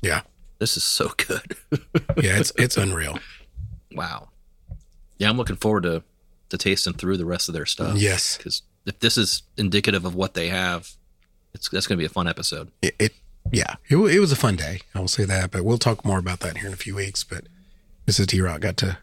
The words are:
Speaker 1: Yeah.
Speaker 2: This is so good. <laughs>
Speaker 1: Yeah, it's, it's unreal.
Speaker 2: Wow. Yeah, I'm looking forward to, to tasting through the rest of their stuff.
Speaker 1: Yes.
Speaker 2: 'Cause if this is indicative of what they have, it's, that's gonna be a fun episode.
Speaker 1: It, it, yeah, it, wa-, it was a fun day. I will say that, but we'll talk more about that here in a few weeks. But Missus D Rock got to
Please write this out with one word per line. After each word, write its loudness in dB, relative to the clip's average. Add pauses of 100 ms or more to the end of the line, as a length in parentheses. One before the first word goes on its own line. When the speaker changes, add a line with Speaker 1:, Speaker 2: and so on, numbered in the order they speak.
Speaker 1:
Yeah. 0 (380)
Speaker 2:
This 0
is -2
so 0
good. -4 (160)
<laughs> 0 (420)
Speaker 1:
Yeah, 4
it's, 0
it's 4
unreal. -2 (720)
Speaker 2:
Wow. -8 (880)
Yeah, 4
I'm 2
looking -2
forward 2
to, 0 (480)
to -4
tasting 2
through -2
the -2
rest -2
of -6
their -4
stuff. -2
Speaker 1:
Yes. 2
Speaker 2:
'Cause -6 (240)
if -10
this 2
is 0 (140)
indicative 0
of -4
what -2
they -2
have, -2 (640)
it's, -8
that's -2
gonna 0
be 0
a -2
fun -2
episode. -6 (120)
Speaker 1:
It, 0
it, 2 (380)
yeah, 0 (120)
it, 6
wa-, 8
it 6
was 6
a 2
fun 4
day. -4 (140)
I -4
will -2
say 2
that, 0
but -2
we'll 2
talk 2
more 2
about -4
that -6
here -8
in -8
a -12
few -8
weeks. -4
But -10 (640)
Missus 4
D 2
Rock -2
got -2
to 0